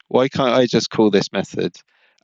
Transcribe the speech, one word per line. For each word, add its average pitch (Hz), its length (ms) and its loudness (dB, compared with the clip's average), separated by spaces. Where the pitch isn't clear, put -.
Why 127 200 2
can't 127 280 0
I 127 100 4
just - 240 -2
call 107 220 2
this 98 200 0
method?" 92 440 -6